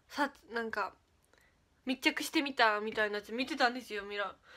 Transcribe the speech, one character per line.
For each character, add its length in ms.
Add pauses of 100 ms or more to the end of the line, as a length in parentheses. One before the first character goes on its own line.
さ-、 240 (180)
な 100
ん 100
か、 220 (920)
密 180
着 180
し 80
て 140
み 100
た 280
み 120
た 140
い 20
な 80
や 60
つ 80
見 160
て 80
た 140
ん 40
で 80
す 120
よ、 100
ミ 140
ラ。 180 (220)